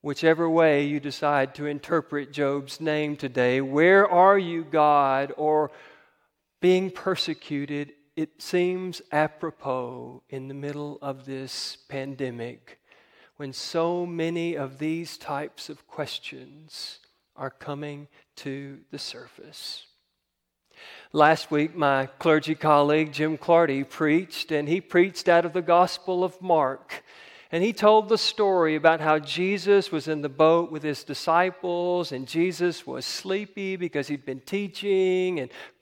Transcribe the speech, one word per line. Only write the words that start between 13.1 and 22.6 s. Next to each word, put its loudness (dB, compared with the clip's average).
when -12
so -2
many -4
of -8
these -6
types -10
of -18
questions -12
are -8
coming -12
to -12
the -12
surface. -16
Last 4
week, 0
my 2
clergy 2
colleague, 2